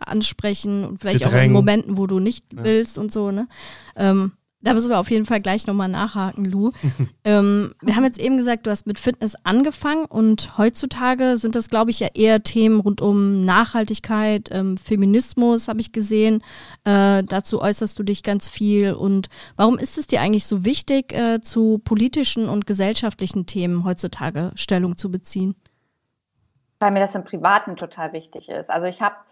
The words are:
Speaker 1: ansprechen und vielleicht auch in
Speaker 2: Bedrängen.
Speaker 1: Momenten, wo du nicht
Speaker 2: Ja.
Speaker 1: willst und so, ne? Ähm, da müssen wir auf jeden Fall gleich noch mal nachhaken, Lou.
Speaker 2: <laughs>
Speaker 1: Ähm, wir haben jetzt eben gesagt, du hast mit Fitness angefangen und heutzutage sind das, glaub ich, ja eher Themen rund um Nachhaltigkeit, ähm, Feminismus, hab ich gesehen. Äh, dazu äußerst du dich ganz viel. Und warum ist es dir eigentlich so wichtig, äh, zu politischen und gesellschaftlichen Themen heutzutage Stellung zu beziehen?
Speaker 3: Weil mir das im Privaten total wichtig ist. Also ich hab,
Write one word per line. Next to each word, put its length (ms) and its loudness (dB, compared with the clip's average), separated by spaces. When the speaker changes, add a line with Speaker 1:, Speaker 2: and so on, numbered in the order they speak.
Speaker 1:
ansprechen 800 -4
und 160 -10
vielleicht 220 0
auch 60 2
in 80 -2
Speaker 2:
Bedrängen. 180 6
Speaker 1:
Momenten, 420 4
wo 100 0
du 120 0
nicht 340 -4
Speaker 2:
Ja. 100 -12
Speaker 1:
willst 360 0
und 120 -6
so, 200 -4
ne? 180 -4
Ähm, 360 2
da 100 2
müssen 160 0
wir 100 2
auf 100 -2
jeden 140 2
Fall 160 0
gleich 260 -2
noch 80 -2
mal 140 -2
nachhaken, 560 -4
Lou. 260 0
Speaker 2:
<laughs> 420 -2
Speaker 1:
Ähm, 560 2
wir 140 0
haben 80 4
jetzt 160 0
eben 180 0
gesagt, 300 -2
du 60 -2
hast 120 -6
mit 140 -6
Fitness 460 -2
angefangen 640 0
und 520 0
heutzutage 800 0
sind 180 -2
das, 140 -4
glaub 200 2
ich, 120 -2
ja 140 -2
eher 280 4
Themen 380 4
rund 200 0
um 440 2
Nachhaltigkeit, 1080 0
ähm, 260 -2
Feminismus, 920 2
hab 100 -4
ich 140 -6
gesehen. 500 2
Äh, 400 4
dazu 400 -4
äußerst 340 -2
du 60 -4
dich 220 -4
ganz 240 -2
viel. 460 2
Und 340 0
warum 240 2
ist 200 -8
es 100 -6
dir 120 2
eigentlich 260 0
so 180 -2
wichtig, 480 -2
äh, 280 0
zu 440 0
politischen 640 0
und 180 -4
gesellschaftlichen 800 -2
Themen 380 -2
heutzutage 720 -6
Stellung 400 -2
zu 120 -6
beziehen? 460 -6
Speaker 3:
Weil 100 2
mir 100 0
das 140 -2
im 100 -8
Privaten 520 0
total 360 -10
wichtig 360 -16
ist. 200 -10
Also 200 -4
ich 120 -10
hab, 320 -4